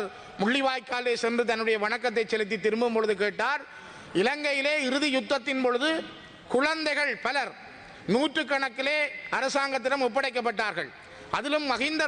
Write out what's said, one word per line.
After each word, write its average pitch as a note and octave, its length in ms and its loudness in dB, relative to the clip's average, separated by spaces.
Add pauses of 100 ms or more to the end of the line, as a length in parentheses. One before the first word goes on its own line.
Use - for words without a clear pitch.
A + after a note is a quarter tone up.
(400)
முள்ளிவாய்க்காலே B3 720 0 (100)
சென்று A#3 280 2
தன்னுடைய A3 340 2
வணக்கத்தை A3+ 400 0
செலுத்தி A3 400 -2
திரும்பும் A3+ 320 2
பொழுது A3 260 2
கேட்டார், A3 400 0 (580)
"இலங்கையிலே C#4+ 540 2 (140)
இறுதி C#4 280 2
யுத்தத்தின் C4 500 0
பொழுது B3 240 4 (640)
குழந்தைகள் D4 580 2 (140)
பலர் B3+ 260 0 (640)
நூற்றுக்கணக்கிலே C#4 840 2 (400)
அரசாங்கத்திடம் C4+ 680 0
ஒப்படைக்கப்பட்டார்கள். A3 840 0 (480)
அதிலும் D4 340 0
மஹிந்த D4 360 0